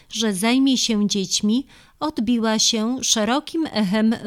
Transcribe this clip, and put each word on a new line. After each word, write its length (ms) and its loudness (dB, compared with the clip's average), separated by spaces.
że 220 -2
zajmie 440 2
się 300 0
dziećmi, 580 0
odbiła 580 0
się 440 0
szerokim 680 -2
echem 420 2